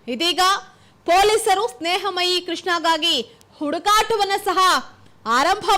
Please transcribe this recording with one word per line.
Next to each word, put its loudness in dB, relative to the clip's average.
ಇದೀಗ -2
ಪೊಲೀಸರು 2
ಸ್ನೇಹಮಯಿ -4
ಕೃಷ್ಣಗಾಗಿ -2
ಹುಡುಕಾಟವನ್ನ 0
ಸಹ 2
ಆರಂಭ 0